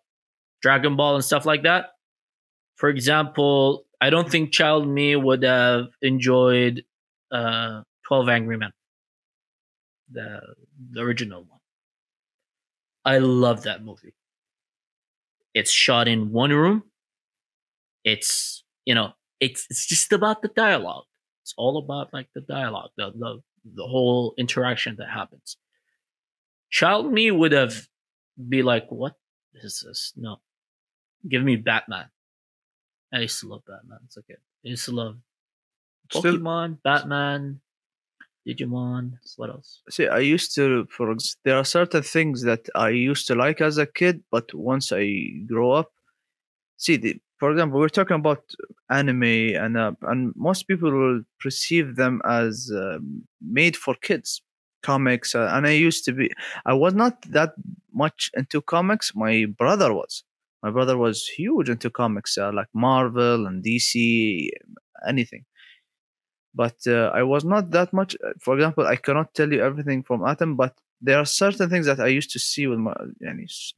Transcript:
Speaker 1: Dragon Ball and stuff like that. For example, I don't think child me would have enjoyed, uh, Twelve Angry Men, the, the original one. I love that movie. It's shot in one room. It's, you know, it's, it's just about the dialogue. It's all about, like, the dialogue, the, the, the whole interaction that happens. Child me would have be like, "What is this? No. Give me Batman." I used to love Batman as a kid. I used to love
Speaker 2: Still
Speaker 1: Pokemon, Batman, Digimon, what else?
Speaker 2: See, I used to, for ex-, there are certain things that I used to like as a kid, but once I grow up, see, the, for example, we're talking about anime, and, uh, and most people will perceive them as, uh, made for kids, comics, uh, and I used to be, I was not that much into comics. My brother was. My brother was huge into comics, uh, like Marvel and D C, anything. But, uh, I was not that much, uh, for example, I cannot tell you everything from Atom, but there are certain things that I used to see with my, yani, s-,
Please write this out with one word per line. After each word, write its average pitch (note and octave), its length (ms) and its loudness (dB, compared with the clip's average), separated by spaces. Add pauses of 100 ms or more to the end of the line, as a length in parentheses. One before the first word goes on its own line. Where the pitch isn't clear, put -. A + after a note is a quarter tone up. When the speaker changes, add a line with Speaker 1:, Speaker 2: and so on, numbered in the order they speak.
(640)
Speaker 1:
Dragon C#3 340 4
Ball C#3+ 180 4
and C#3 100 0
stuff D3 220 0
like D3+ 160 2
that. F3 280 2 (880)
For D3 120 2
example, C#3+ 1000 2 (140)
I C3 100 4
don't E3 200 2
think D#3 220 0
child D3+ 360 4
me C#3+ 280 2
would C3 260 2
have B2 440 4 (160)
enjoyed, B2+ 840 4 (460)
uh, A2+ 520 -4 (240)
Twelve C3 220 2
Angry A2+ 280 0
Men, G#2+ 160 -6 (1400)
the, A2 300 -14 (500)
the A#2 100 -10
original A#2 420 -4
one. - 180 -20 (1400)
I C3+ 140 4
love B2 440 2
that G#2 220 -8
movie. G2+ 300 -20 (1400)
It's A2 160 -2
shot A#2+ 380 2
in A2 240 0
one B2+ 180 2
room. E3+ 320 2 (1200)
It's, - 600 -4 (200)
you B2+ 100 2
know, G#2+ 180 0 (260)
it's, C3 320 -4
it's - 160 -6
just - 260 -2
about G#3+ 300 0
the G#3+ 60 -4
dialogue. B2+ 560 0 (400)
It's - 120 -16
all C3+ 220 -2
about, C#3 340 -8
like, C3+ 220 -12
the C#3 60 -14
dialogue, C3 560 -8
the, G2+ 200 -8
the, A#2 240 -10 (240)
the - 220 -14
whole B2 520 0
interaction B2 600 -4
that G2 100 -14
happens. - 500 -14 (1120)
Child G#3+ 420 2
me A3 180 4
would D#3+ 220 4
have A#2+ 340 0 (600)
be C3 140 2
like, A#2+ 260 0
"What B2+ 280 -10 (360)
is - 340 -16
this? - 300 -12
No. A2 240 -14 (880)
Give B2+ 140 0
me C3+ 140 2
Batman." A2 500 -4 (1080)
I B2 80 -4
used A2+ 200 -6
to A2+ 80 -16
love G#2+ 180 -18
Batman G#2+ 320 -20 (100)
as - 80 -20
a G#2+ 60 -20
kid. - 160 -20 (260)
I A#2 40 -16
used A#2+ 180 -8
to B2 60 -8
love A2+ 240 -6 (920)
Speaker 2:
Still E3+ 280 0
Speaker 1:
Pokemon, E3 440 -6
Batman, C#3+ 800 -2 (880)
Digimon, B2 720 -6 (180)
what A#2 140 -10
else? - 400 -20
Speaker 2:
See, - 160 0
I A#2 140 2
used D3 340 2
to, C3 320 2
for A2+ 260 -4
ex-, - 320 -6
there C3 120 4
are C3+ 80 2
certain F3 380 2
things D3 420 0
that A2+ 300 0
I A2+ 160 2
used B2+ 360 0
to C3 80 0
like C#3+ 260 2
as D#3 160 2
a D3 100 2
kid, F3 440 0
but A#2 240 -2
once B2+ 380 -4
I G2 340 -2 (200)
grow A#2 260 2
up, D#3+ 180 2 (880)
see, E3 180 2
the, A2+ 240 -4 (180)
for C#3+ 120 2
example, D3+ 300 0
we're D#3 80 4
talking F#3 280 0
about D3+ 260 0 (480)
anime, C3 340 2
and, A2+ 520 2
uh, A2+ 160 0 (100)
and B2 340 -2
most F3+ 300 -2
people E3+ 240 0
will C3 320 2 (180)
perceive C#3 560 -2
them B2+ 280 0
as, A#2 500 -2
uh, F#2 240 -6 (440)
made C#3+ 340 2
for - 200 -4
kids, - 440 -4 (420)
comics, C3 520 0
uh, A#2 180 0
and C#3 140 2
I D3+ 60 4
used D#3 320 2
to C3 80 0
be, C3 180 0 (340)
I B2+ 100 2
was D3+ 200 4
not A#3+ 260 2 (120)
that D#3 220 2 (380)
much - 420 -4
into C#3+ 280 -4
comics. F#3 540 0
My A2 300 2 (120)
brother D#3 340 4
was. - 300 -6 (400)
My G#2+ 80 -4
brother B2+ 280 2
was A2+ 280 0
huge F3+ 440 -2
into A#2+ 200 -4
comics, G#2+ 460 -4
uh, G2+ 180 -4
like G2 200 -4
Marvel A#2+ 720 2
and F#2 160 -6
D A2+ 160 0
C, A2+ 760 0 (540)
anything. A#2+ 380 -2 (1120)
But, A#2+ 220 -2 (100)
uh, A#2 280 2
I A#2+ 80 2
was C#3 220 0
not F#3 260 0
that F3+ 240 2
much, F#3+ 280 -2
uh, - 180 -6
for C3 140 0
example, D3+ 320 2
I A#2 100 2
cannot D3 380 -2
tell D3+ 160 0
you C3 120 0
everything C#3 400 -2
from A2+ 240 -2
Atom, D3+ 300 0
but C3 200 0 (240)
there C#3 180 4
are D3 60 2
certain G3 460 0
things E3+ 160 0
that C3+ 120 2
I A#2+ 100 2
used C#3 240 0
to - 60 -8
see - 280 -4
with A#2+ 120 -2
my, A2 140 -2 (300)
yani, - 220 -10
s-, - 340 -14